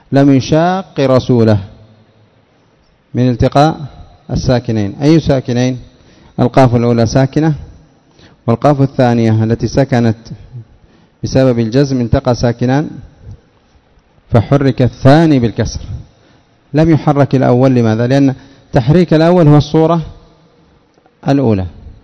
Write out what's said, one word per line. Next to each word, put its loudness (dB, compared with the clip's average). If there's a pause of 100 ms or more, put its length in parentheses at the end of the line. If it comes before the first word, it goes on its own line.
(120)
لم 4
يشاق -2
رسوله 2 (1600)
من 0
التقاء 0 (500)
الساكنين. -2
أي 4
ساكنين؟ -2 (640)
القاف 2
الأولى 0
ساكنة، 0 (920)
والقاف 0
الثانية 0
التي -4
سكنت -2 (1080)
بسبب 0
الجزم -2
التقى -2
ساكنان -2 (1400)
فحرك 0
الثاني 2
بالكسر، -4 (920)
لم 2
يحرك 0
الأول. 2
لماذا؟ 0
لأن 0 (380)
تحريك 2
الأول 4
هو 6
الصورة 0 (1300)
الأولى، 0 (380)